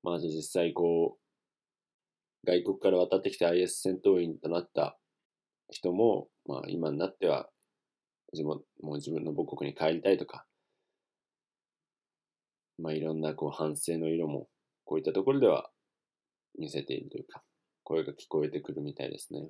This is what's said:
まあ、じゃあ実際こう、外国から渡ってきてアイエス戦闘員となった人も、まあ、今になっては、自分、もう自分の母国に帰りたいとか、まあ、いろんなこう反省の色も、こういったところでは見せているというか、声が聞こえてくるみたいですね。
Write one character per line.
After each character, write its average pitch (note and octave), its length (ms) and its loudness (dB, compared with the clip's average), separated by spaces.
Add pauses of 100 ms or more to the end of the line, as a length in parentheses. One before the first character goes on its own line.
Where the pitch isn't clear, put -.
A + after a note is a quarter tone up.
ま F2 100 0
あ、 E2 80 -2
じ E2+ 60 -2
ゃ - 20 0
あ D#2 40 -2
実 D#2 100 -4
際 E2+ 300 0
こ E2+ 440 2
う、 - 1300 -16
外 F2 160 4
国 G2 160 -2
か F#2+ 120 4
ら F2+ 60 4
渡 F2+ 200 4
っ F#2+ 40 2
て G2 80 0
き - 80 -6
て F2 80 2
ア E2+ 80 4
イ F2+ 100 4
エ F2+ 40 2
ス - 140 -4
戦 F#2 200 0
闘 F#2+ 200 6
員 E2 180 -2
と E2 80 -6
な E2+ 120 0
っ - 140 -8
た - 240 0 (720)
人 - 220 -4
も、 G2+ 380 4 (160)
ま C2 140 -6
あ、 - 100 -8
今 E2 220 -2
に C#2+ 60 -4
な F2 100 0
っ - 100 -10
て - 100 2
は、 C#2 220 0 (800)
自 D#2 140 -4
分、 D2 160 -4 (200)
も D#2 120 -8
う - 20 -4
自 D2 160 -6
分 - 140 -4
の D#2 80 -4
母 - 240 -4
国 C#2 120 -4
に C#2 60 -10
帰 D#2+ 200 2
り D#2+ 60 -6
た G2 100 2
い F#2 60 6
と - 80 -6
か、 - 200 -18 (2250)
ま D#2+ 120 -6
あ、 - 20 -2
い D#2 80 -2
ろ D#2+ 120 -2
ん D#2+ 60 -2
な D#2 160 -2
こ D2 120 -4
う - 40 -2
反 D#2 240 -4
省 E2 220 -2
の E2 100 -2
色 D#2+ 220 0
も、 - 180 -6 (380)
こ - 100 -4
う - 20 2
い - 40 0
っ - 20 -14
た - 80 0
と F#2+ 140 0
こ C3+ 80 6
ろ C#3 80 4
で A#2 60 8
は - 240 4 (840)
見 D2+ 120 -8
せ - 140 -6
て - 100 -6
い - 100 -6
る - 60 -16
と - 80 -12
い - 40 -8
う - 60 -16
か、 - 160 -20 (400)
声 - 220 0
が C#2+ 80 -8
聞 - 160 -20
こ D2+ 160 0
え D2+ 40 -4
て D2+ 120 -6
く D#2 100 -12
る D2 100 -6
み D2 140 -8
た - 80 -8
い - 80 -6
で - 80 -12
す - 140 -12
ね。 D2 160 -10